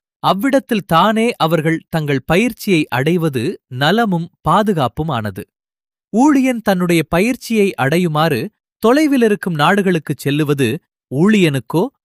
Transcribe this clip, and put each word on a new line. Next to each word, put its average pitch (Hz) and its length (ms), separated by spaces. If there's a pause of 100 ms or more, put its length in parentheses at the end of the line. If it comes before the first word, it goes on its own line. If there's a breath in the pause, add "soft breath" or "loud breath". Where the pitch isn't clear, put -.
(220)
அவ்விடத்தில் 208 640
தானே 214 400 (100)
அவர்கள் 160 520
தங்கள் 147 380
பயிற்சியை 170 640
அடைவது 147 540 (260)
நலமும் 170 600 (140)
பாதுகாப்புமானது. 151 1000 (680)
ஊழியன் 262 500
தன்னுடைய 180 460
பயிற்சியை 214 600 (100)
அடையுமாறு 151 640 (420)
தொலைவிலிருக்கும் 233 720
நாடுகளுக்குச் 175 640
செல்லுவது 143 500 (420)
ஊழியனுக்கோ 165 720 (220)